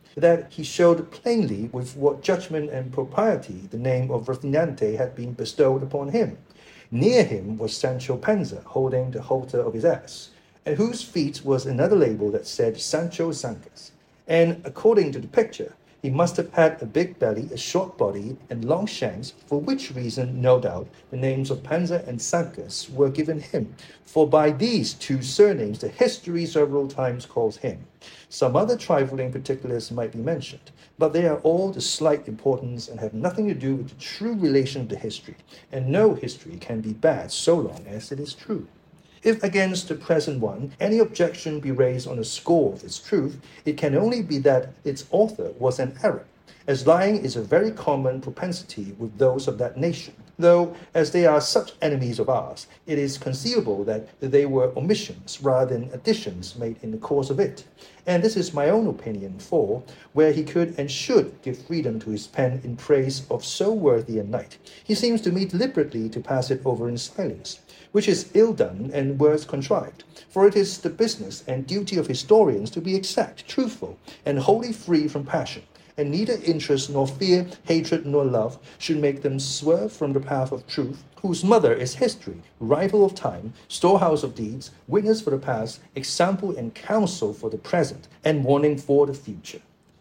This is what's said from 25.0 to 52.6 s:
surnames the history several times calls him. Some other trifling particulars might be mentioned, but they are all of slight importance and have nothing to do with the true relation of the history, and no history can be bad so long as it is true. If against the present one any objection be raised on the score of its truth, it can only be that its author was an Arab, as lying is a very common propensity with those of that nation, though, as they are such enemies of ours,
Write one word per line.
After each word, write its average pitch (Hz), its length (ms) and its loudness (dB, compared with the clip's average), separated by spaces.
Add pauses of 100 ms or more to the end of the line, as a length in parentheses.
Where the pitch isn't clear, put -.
surnames 156 580 4
the - 80 -6
history 175 580 -2
several 143 440 2
times 127 360 -4
calls 113 320 -2
him. 104 300 -8 (400)
Some 127 280 0
other 214 200 2
trifling 131 560 0
particulars 127 600 -6
might 117 200 -4
be 117 80 -10
mentioned, 139 520 -6 (260)
but 151 160 2
they 170 120 2
are 151 140 2
all 175 300 2
of 190 120 -8
slight - 460 0
importance 123 640 -4
and 113 100 -12
have 107 140 -6
nothing 175 340 -2
to 190 60 0
do 135 220 -2
with 135 140 -8
the - 60 -20
true - 380 -8
relation 139 480 2
of 110 80 -6
the 107 80 -8
history, - 380 -10 (360)
and 131 160 -4
no 190 280 6
history - 440 -12
can 113 220 -6
be 110 100 -6
bad - 400 0
so - 240 2
long 127 320 -4
as 104 240 -12
it 135 80 -8
is 147 140 -10
true. - 340 -8 (560)
If 220 180 2
against 190 460 0
the 156 80 -4
present 151 460 0
one 110 400 -4
any 214 180 4
objection 170 640 0
be 139 100 -4
raised 127 380 0
on 123 80 -8
the 113 80 -4
score 156 480 2
of - 100 -16
its - 160 -12
truth, 147 380 -2 (260)
it 151 140 -2
can 139 180 0
only 226 260 2
be 151 180 -4
that 135 340 2 (100)
its 139 280 -6
author 185 460 0
was 123 220 0
an - 240 -4
Arab, - 220 0 (420)
as 135 180 0
lying 190 380 6
is 120 140 -4
a 113 40 -4
very 170 300 2
common 135 480 -2
propensity 131 800 -10
with 107 200 -10
those 131 280 2
of 104 120 -4
that 120 180 -4
nation, 165 360 -4 (240)
though, 175 380 6 (180)
as 156 180 2
they 175 140 4
are 151 140 6
such - 320 0 (100)
enemies 127 380 -2
of 107 80 -2
ours, 104 400 -2 (180)